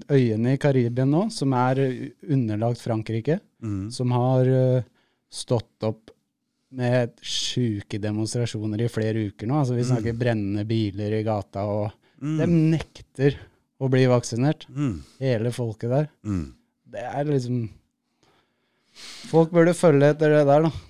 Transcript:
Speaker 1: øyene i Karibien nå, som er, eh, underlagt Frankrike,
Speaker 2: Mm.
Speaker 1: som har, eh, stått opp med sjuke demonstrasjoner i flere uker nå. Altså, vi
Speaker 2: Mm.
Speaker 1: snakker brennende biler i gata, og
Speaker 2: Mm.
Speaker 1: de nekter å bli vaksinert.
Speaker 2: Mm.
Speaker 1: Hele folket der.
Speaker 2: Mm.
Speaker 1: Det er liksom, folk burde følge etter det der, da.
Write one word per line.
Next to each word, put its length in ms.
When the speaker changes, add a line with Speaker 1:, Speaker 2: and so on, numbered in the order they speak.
Speaker 1:
øyene 440
i 40
Karibien 520
nå, 220
som 220
er, 260
eh, 300
underlagt 500
Frankrike, 640
Speaker 2:
Mm. 300
Speaker 1:
som 200
har, 340
eh, 360
stått 520
opp 280
med 380
sjuke 800
demonstrasjoner 840
i 60
flere 400
uker 200
nå. 80
Altså, 200
vi 80
Speaker 2:
Mm. 140
Speaker 1:
snakker 200
brennende 480
biler 540
i 40
gata, 420
og 260
Speaker 2:
Mm. 160
Speaker 1:
de 80
nekter 580
å 80
bli 160
vaksinert. 680
Speaker 2:
Mm. 280
Speaker 1:
Hele 320
folket 380
der. 200
Speaker 2:
Mm. 300
Speaker 1:
Det 140
er 220
liksom, 440
folk 200
burde 220
følge 380
etter 220
det 140
der, 160
da. 80